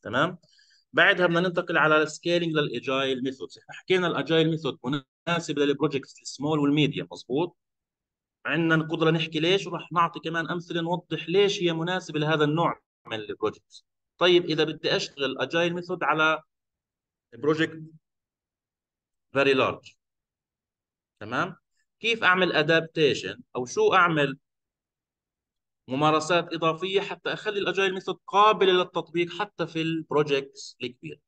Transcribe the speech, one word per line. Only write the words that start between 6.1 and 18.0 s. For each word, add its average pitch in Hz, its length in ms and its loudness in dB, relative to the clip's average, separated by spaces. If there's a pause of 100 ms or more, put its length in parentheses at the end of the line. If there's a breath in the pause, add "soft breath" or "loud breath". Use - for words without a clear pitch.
السمول 151 360 -4
والميديوم، 143 540 2
مظبوط؟ 139 440 -4 (920)
عندنا 160 280 2
القدرة 160 360 2
نحكي 165 300 -2
ليش، 185 260 0
وراح 165 260 -10
نعطي 165 280 0
كمان 160 280 -6
أمثلة 170 320 -6
نوضح 165 480 -6
ليش 196 340 2
هي 170 100 2
مناسبة 165 460 -4
لهذا 151 260 2
النوع 151 360 0 (260)
من 113 100 -8
البروجكتس. 104 720 -6 (320)
طيب، 175 260 4
إذا 156 200 0
بدي 156 320 -2
أشتغل 139 420 -4
أجايل 170 360 0
ميثود 175 280 -8
على 156 400 2 (920)
بروجكت 151 480 -2 (1500)